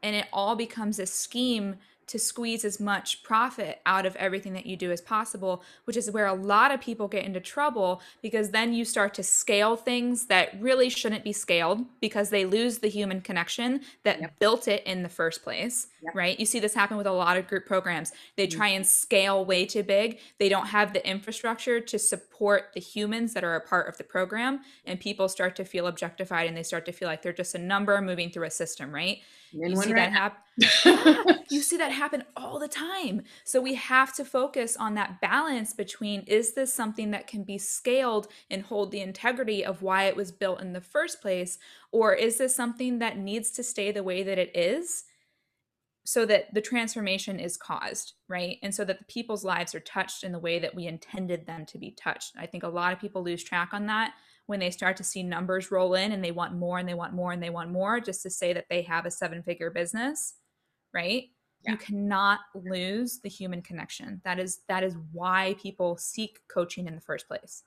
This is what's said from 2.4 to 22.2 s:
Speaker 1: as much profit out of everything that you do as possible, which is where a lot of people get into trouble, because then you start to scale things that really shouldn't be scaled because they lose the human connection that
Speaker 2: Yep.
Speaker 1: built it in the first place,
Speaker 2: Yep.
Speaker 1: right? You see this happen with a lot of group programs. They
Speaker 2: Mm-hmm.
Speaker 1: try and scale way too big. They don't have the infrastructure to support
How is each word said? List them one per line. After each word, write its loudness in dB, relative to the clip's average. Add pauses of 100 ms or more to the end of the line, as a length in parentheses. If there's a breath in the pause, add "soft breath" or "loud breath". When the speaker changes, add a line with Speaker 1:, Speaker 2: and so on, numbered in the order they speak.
Speaker 1:
as -2
much -2
profit 0
out 4
of 0
everything -2
that -8
you -6
do -2
as -4
possible, -2 (220 loud breath)
which -2
is -2
where 2
a 2
lot 6
of 0
people -4
get -2
into -4
trouble, 0 (180 loud breath)
because 0
then 2
you 2
start 2
to -6
scale 4
things 0
that 6 (100)
really 4
shouldn't -2
be -4
scaled 2 (160)
because 0
they 4
lose 2
the 2
human -2
connection -2 (240 loud breath)
that 2
Speaker 2:
Yep. -8
Speaker 1:
built 4
it 2
in -4
the -6
first -2
place, -4 (160 soft breath)
Speaker 2:
Yep. -8
Speaker 1:
right? 0
You 0
see 2
this 0
happen 2
with 0
a 2
lot 4
of -4
group -2
programs. -2 (240 loud breath)
They 4
Speaker 2:
Mm-hmm. -2
Speaker 1:
try 4
and 2
scale 6
way 4
too -2
big. 2 (180 loud breath)
They 6
don't 2
have 4
the 0
infrastructure -2
to -4
support 2